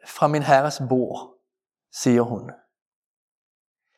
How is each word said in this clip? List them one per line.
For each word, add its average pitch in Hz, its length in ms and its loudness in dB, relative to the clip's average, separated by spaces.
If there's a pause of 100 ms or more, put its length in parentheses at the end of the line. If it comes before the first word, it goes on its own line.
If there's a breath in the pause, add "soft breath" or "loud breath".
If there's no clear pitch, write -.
fra - 220 -2
min 151 140 0
herres 139 460 2
bord," - 500 -4 (540)
siger 120 300 2
hun. 113 280 -8 (1500)